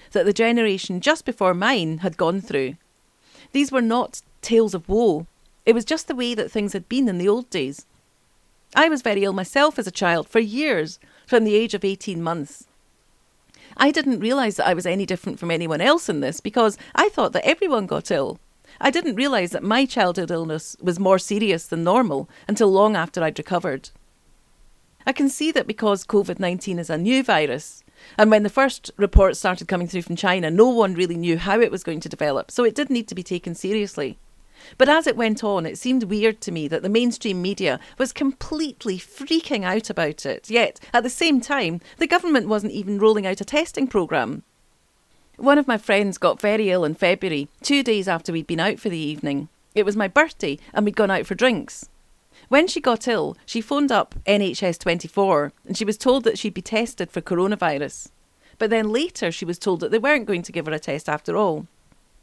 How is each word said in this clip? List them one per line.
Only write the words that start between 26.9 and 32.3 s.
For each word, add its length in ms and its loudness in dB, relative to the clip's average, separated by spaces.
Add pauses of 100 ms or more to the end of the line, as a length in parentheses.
a 80 -2
new 240 2
virus, 600 -2 (360)
and 120 8
when 120 6
the 80 -2
first 480 0
reports 400 4
started 280 -2
coming 220 -2
through 140 -6
from 140 -8
China, 340 0
no 180 6
one 240 2
really 240 -2
knew 220 0
how 240 0
it 80 4
was 120 -6
going 180 -6
to 100 -12
develop, 400 -4